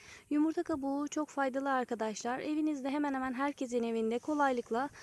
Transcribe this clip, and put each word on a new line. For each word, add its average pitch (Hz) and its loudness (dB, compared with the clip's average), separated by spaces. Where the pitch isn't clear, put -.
Yumurta 311 4
kabuğu 285 0
çok 294 -2
faydalı 269 0
arkadaşlar. 233 -2
Evinizde 302 0
hemen 285 0
hemen 262 -2
herkesin 247 0
evinde 226 0
kolaylıkla 269 2